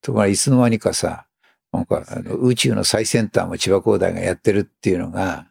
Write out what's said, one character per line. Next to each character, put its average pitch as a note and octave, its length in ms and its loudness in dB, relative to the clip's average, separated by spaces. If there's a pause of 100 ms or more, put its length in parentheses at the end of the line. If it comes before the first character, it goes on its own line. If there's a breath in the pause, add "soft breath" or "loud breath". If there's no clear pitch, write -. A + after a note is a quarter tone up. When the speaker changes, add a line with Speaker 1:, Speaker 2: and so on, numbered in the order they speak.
Speaker 1:
と B2+ 60 -6
こ A2 60 0
ろ G#2+ 40 4
が G2+ 60 4
い G2+ 80 2
つ - 160 2
の B2+ 60 6
間 B2 100 6
に A2+ 100 2
か F#2+ 160 0
さ、 - 320 -6 (460)
な F#2+ 80 -2
ん F2 40 -4
か、 - 120 -2
あ D#2+ 40 -4
の、 - 60 -16
Speaker 2:
そ - 80 -14
う - 80 -10
で F#2 80 -12
す G2 60 -6
ね。 - 60 -6
Speaker 1:
宇 B2 120 4
宙 A#2 200 0
の G2+ 100 -2
最 A2 220 0
先 A2+ 220 0
端 F#2 220 -2
を E2 80 -8
千 - 120 -2
葉 F#2+ 100 4
工 G#2 180 2
大 F#2 160 0
が F2 60 -8
や F#2 140 -2
っ - 20 -8
て - 160 0
る G2+ 80 2
っ - 40 -2
て - 240 -6
い F#2+ 60 4
う F2 40 -2
の E2 120 -6
が F2 400 -6